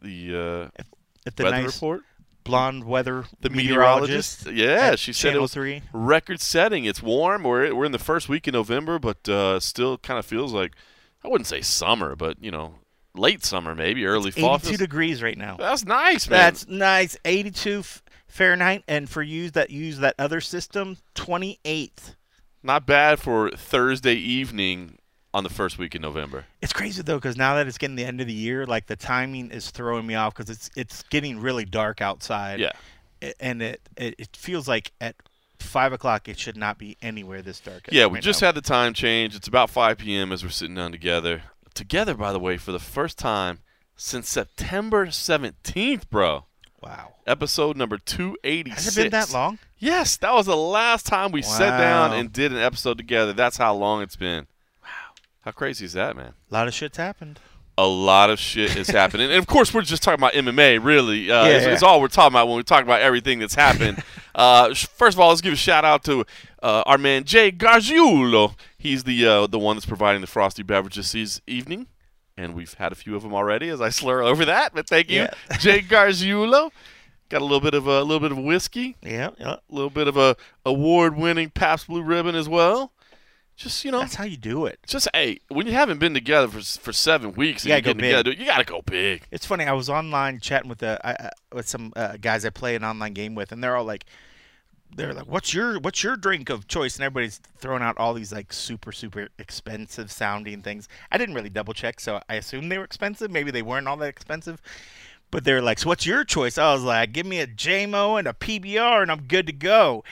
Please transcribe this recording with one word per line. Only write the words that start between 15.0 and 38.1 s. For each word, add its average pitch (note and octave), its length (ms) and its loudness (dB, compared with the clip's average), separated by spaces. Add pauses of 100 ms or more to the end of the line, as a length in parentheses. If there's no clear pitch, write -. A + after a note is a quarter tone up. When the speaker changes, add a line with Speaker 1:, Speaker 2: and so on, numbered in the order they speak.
Speaker 2:
right A2+ 140 -4
now. G2 200 -12
Speaker 1:
That's A#3 280 -4
nice, C#4+ 440 0
man. F#3 100 4
Speaker 2:
That's E3+ 280 4
nice. F#3+ 580 2
Eighty-two G3+ 540 -4
F-, - 240 -16 (240)
Fahrenheit, F#3 600 0
and D3 220 -4
for D#3 140 -6
you D#3+ 260 -8
that D#3+ 220 0
use D3 280 -10
that C3+ 200 2
other D3 200 -2
system, F#3 580 -8 (180)
twenty-eight. F3 1000 -8 (480)
Speaker 1:
Not C#3 220 -2
bad D3 340 4
for A2 320 -2
Thursday B2+ 640 0
evening G2 840 -6 (360)
on G2 100 -2
the F#2 60 -8
first F#2+ 280 -6
week F2 180 -10
in E2 60 -10
November. D2+ 440 -10 (160)
Speaker 2:
It's - 120 -6
crazy, G3 300 -8
though, D3+ 160 -4
'cause B2+ 160 -8
now C3+ 200 0
that C#3+ 120 -2
it's B2 100 -12
getting C#3 200 -8
the B2 80 -6
end B2+ 160 -8
of B2 60 -6
the A#2 60 -8
year, A#2+ 320 -6
like, A2+ 220 -4
the G#2+ 80 -8
timing B2+ 560 -6
is A2+ 180 -14
throwing A#2 380 -8
me A2+ 80 -6
off A2 180 -2
'cause G#2+ 160 -14
it's, A2 260 -16
it's - 340 -14
getting C#3+ 300 -4
really A#2+ 260 -4
dark G#2+ 360 -4
outside. G2+ 580 -6
Speaker 1:
Yeah. F#2+ 120 -2 (500)
Speaker 2:
A-, - 120 -14 (100)
and A#2+ 180 -8
it, A2+ 200 -10 (160)
it, A#2+ 200 -10
it - 180 -20
feels E3 320 -10
like A#2 320 -4
at A#2 160 -10 (440)
five C3 340 -2
o'clock A#2 340 -4
it G#2 120 -14
should G#2+ 180 -12
not G#2+ 200 -6
be G#2 240 -18
anywhere G2 400 -12
this F#2 180 -16
dark F#2 320 -18
Speaker 1:
Yeah, A#2 160 6
we F#2 80 0